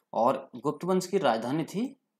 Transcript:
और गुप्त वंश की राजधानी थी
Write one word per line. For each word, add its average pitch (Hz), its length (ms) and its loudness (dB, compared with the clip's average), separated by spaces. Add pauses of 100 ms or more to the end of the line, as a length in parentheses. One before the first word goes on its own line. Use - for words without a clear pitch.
(140)
और 120 420 2
गुप्त 143 280 -4
वंश 185 220 2
की 196 140 0
राजधानी 131 440 2
थी 214 220 -4 (340)